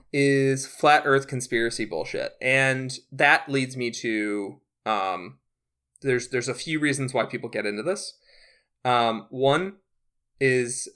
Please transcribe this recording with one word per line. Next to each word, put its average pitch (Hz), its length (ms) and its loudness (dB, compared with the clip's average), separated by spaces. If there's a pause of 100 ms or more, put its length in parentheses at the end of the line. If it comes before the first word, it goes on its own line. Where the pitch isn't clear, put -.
(120)
is 135 560 2
flat 147 360 4
Earth 135 220 2
conspiracy 117 580 -2
bullshit. 82 560 -6
And 131 560 0 (140)
that 147 380 4
leads 131 280 -2
me 123 140 -2
to, 104 680 -4 (260)
um, 95 520 -4 (640)
there's, 123 260 0
there's 123 200 -4
a 120 60 -4
few 156 240 -6
reasons 139 340 -2
why 113 140 0
people 117 240 -8
get 104 160 -6
into 104 160 -4
this. 185 340 -6 (680)
Um, 117 460 2
one 143 440 0 (680)
is, 127 560 0